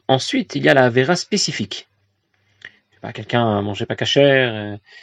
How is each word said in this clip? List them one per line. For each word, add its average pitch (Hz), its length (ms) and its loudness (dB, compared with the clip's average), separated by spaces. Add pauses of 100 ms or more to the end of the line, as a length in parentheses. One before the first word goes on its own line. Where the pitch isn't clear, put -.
Ensuite, - 480 -2
il 139 80 -4
y 147 60 4
a 151 40 4
la 131 120 6
Avera 131 320 2
spécifique. - 720 -6 (720)
Je - 320 -20
sais - 60 -20
pas, 113 100 -12
quelqu'un 110 500 0
mangeait 101 240 -6
pas 117 120 -8
cachère, 135 580 4
euh, 104 220 -8 (260)